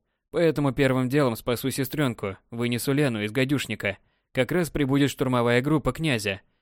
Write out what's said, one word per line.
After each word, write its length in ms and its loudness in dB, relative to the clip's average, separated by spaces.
Поэтому 420 2
первым 340 2
делом 300 2
спасу 340 -4
сестренку, 640 -4
вынесу 400 -2
Лену 320 0
из 80 -4
гадюшника. 680 -2
Как 180 0
раз 180 0
прибудет 420 2
штурмовая 500 2
группа 320 0
князя 480 -2